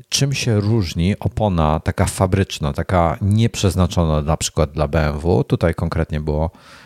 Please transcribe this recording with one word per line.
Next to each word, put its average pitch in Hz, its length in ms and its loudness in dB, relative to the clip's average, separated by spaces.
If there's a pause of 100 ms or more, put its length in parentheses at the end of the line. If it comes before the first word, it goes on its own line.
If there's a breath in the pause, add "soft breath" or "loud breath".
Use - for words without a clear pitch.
czym 139 240 0
się 110 280 0
różni 98 580 0
opona 82 640 0
taka 92 260 0
fabryczna, 92 640 0
taka 85 480 0
nieprzeznaczona 92 1040 2
na 78 140 0
przykład 76 360 -2
dla 73 160 -2
B 76 200 0
M 73 100 -4
W. 90 260 2
Tutaj 85 300 0
konkretnie 80 460 -2
było, 78 300 -2 (360 loud breath)